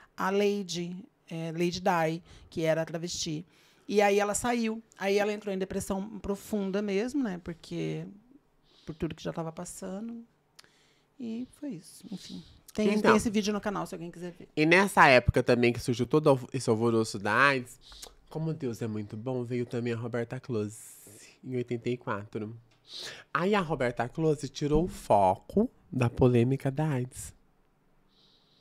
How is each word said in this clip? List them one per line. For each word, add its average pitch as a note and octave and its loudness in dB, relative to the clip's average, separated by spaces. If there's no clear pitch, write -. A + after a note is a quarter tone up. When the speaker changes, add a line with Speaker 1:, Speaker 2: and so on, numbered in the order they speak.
Speaker 1:
a F#3 -2
Lady, F#3+ -2
é, E3 -8
Lady F3 -2
Di, E3+ 0
que E3+ -6
era D#3+ 2
a E3 -4
travesti. E3 -8
E G3+ 2
aí G3+ 4
ela G3+ 0
saiu. A3+ -2
Aí G3 0
ela G#3 0
entrou G#3 -6
em F#3+ -4
depressão G3 -6
profunda G3 -4
mesmo, G#3+ -2
né? F#3 -4
Porque D#3+ -6
por D#3 -10
tudo D#3+ -6
que - -16
já E3 -8
tava D#3+ -8
passando. G3 -12
E A#3 -8
foi D4 -8
isso, - -16
enfim. F#3 -12
Tem, G#3+ 2
Speaker 2:
Então. G#3+ 4
Speaker 1:
tem G#3+ 8
esse G#3+ 0
vídeo G#3 0
no G3+ -4
canal, F#3 -4
se - -12
alguém E3+ -10
quiser E3+ -12
ver. - -18
Speaker 2:
E D#3 4
nessa F3+ 8
época B2+ 6
também A#2+ 4
que - -8
surgiu B2 0
todo D3+ 4
alv-, B2+ 2
esse B2+ -2
alvoroço A2+ 2
da G#2 0
aids, C3 2
como D#3+ -6
Deus B2+ -6
é A#2+ -4
muito G#2+ -6
bom, B2 -4
veio A#2+ -4
também A#2+ -4
a A#2 -2
Roberta A#2+ -6
Close, G#2+ -4
em B2+ -6
oitenta A#2+ -4
e B2 -2
quatro. A2 -6
Aí F3+ 0
a G3+ 2
Roberta B2+ -2
Close D3+ 0
tirou D3+ 0
o F#3 -2
foco G#2 2
da B2+ 2
polêmica B2+ 4
da D3+ -2
aids. B2 -6